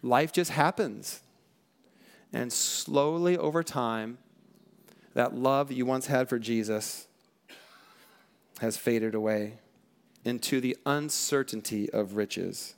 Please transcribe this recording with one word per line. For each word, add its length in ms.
life 300
just 200
happens. 680
And 200
slowly 840
over 280
time, 540
that 200
love 340
that 60
you 100
once 220
had 220
for 100
Jesus 720
has 160
faded 400
away 420
into 360
the 160
uncertainty 1040
of 240
riches. 640